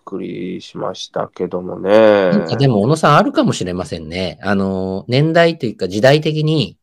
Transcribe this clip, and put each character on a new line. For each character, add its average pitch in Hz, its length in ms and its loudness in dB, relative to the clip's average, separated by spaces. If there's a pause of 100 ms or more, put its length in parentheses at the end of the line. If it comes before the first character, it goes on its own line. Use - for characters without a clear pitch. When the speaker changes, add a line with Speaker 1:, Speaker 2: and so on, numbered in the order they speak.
Speaker 1:
く 98 140 -10
り 92 420 -10
し - 160 -18
ま 95 180 -8
し - 140 -16
た 110 240 -8
け 90 140 -6
ど 90 140 -8
も 90 180 -10
ね。 101 520 4
Speaker 2:
な 95 60 2
ん 82 100 -2
か 117 80 -4
で 139 120 2
も、 107 140 2
小 110 60 2
野 156 80 2
さ 160 160 2
ん、 151 60 6
あ 196 60 6
る 277 80 -2
か 311 120 0
も 156 100 0
し - 120 -6
れ 90 80 -4
ま 90 120 -6
せ 87 120 -10
ん 80 100 -12
ね。 87 340 -6
あ 98 140 -2
の、 95 520 -4
年 147 260 2
代 170 240 4
と - 80 -6
い 107 60 -4
う - 60 -20
か 92 100 -4
時 104 140 -4
代 143 200 6
的 156 220 -2
に、 151 400 -2